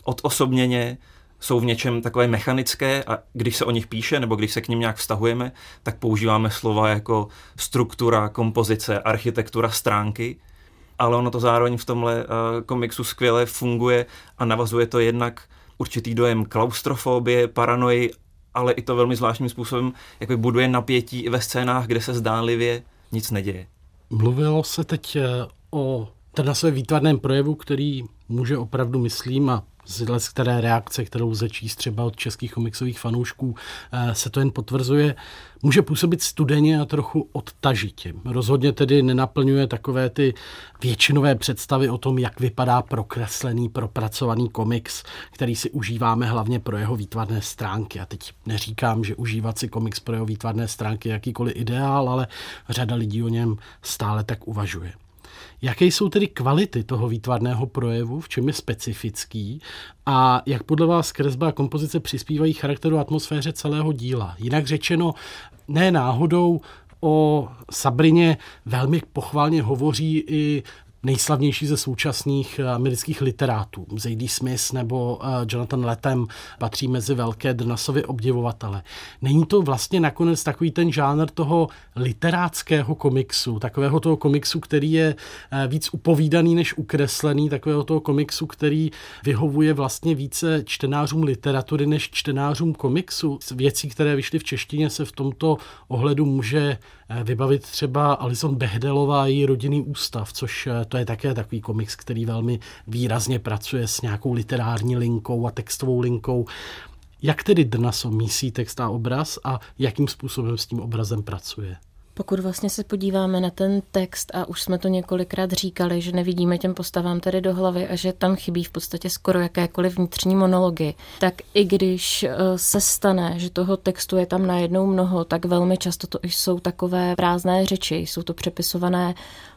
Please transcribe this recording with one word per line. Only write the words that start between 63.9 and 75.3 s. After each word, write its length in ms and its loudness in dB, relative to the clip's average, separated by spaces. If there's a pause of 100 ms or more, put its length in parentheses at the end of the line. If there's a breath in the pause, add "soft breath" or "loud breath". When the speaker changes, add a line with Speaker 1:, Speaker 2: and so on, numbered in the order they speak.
Speaker 2:
díla? 460 -4
Jinak 280 0
řečeno, 480 2 (540 loud breath)
ne 240 4
náhodou 680 4 (400 loud breath)
o 480 4 (220)
Sabrině 680 6 (280 loud breath)
velmi 360 0 (100)
pochválně 500 0
hovoří 640 0
i 340 0 (420 loud breath)
nejslavnější 600 2
ze 100 0
současných, 800 -2
eh, 100 -2
amerických 520 -2
literátů. 640 -2 (100)
Zadie 320 -4
Smith 440 -4
nebo, 500 -2
eh, 40 -6 (220)